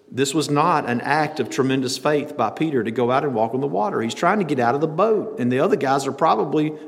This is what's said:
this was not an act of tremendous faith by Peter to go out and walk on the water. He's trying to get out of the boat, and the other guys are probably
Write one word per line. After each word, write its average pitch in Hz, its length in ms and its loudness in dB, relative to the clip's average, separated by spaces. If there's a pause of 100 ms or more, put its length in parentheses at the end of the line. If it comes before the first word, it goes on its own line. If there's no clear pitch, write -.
(100)
this 135 240 0
was 143 140 0
not 147 400 2
an 120 140 0
act 147 360 0
of 117 120 -2
tremendous 131 480 0
faith 147 400 -2
by 110 100 0
Peter 143 340 -2
to 113 80 -2
go 120 200 0
out 135 120 2
and 139 120 -2
walk 113 180 0
on 131 80 -2
the 139 60 -2
water. 185 340 -2
He's 117 140 -4
trying 190 240 2
to 196 80 0
get 143 120 -2
out 120 160 2
of 143 60 0
the 156 80 0
boat, 190 500 0
and 123 140 0
the 127 80 2
other 202 160 2
guys 135 300 0
are 135 60 -4
probably 156 600 2 (160)